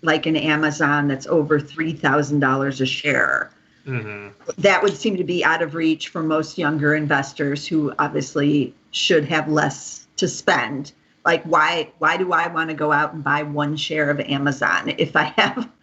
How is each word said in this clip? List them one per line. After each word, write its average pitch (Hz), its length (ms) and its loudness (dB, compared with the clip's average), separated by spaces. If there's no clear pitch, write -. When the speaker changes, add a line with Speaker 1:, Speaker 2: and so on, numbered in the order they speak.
Speaker 1:
like 160 240 2
an 160 100 2
Amazon 147 720 2
that's 135 200 -2
over 151 300 2
three 160 360 -4
thousand 143 460 2
dollars 135 420 2
a 131 40 2
share? 127 640 0
Speaker 2:
Mm-hmm. 107 420 -8
Speaker 1:
That 190 240 4
would 196 160 2
seem 208 180 0
to 180 80 -2
be 175 180 -2
out 165 200 2
of 156 120 -4
reach 160 340 0
for 170 140 -6
most 156 360 -2
younger 151 360 2
investors 143 720 -2
who 151 320 -2
obviously 147 760 0
should 156 360 2
have 156 220 -2
less 147 580 -2
to 180 120 0
spend. 139 640 -2
Like, 165 200 2
why, 160 540 2
why 160 200 2
do 180 140 0
I 170 160 2
wanna 160 260 -4
go 151 180 0
out 147 220 2
and 151 100 -8
buy 147 200 0
one 147 320 -2
share 147 340 -2
of 143 100 0
Amazon 139 800 0
if - 180 0
I 151 80 4
have, - 320 0